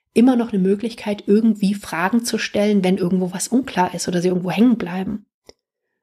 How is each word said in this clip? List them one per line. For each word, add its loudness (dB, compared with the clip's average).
immer 6
noch -2
eine 0
Möglichkeit, -2
irgendwie 2
Fragen -2
zu -4
stellen, 0
wenn 2
irgendwo -2
was -8
unklar -2
ist -8
oder -2
sie 0
irgendwo -2
hängen 4
bleiben. -6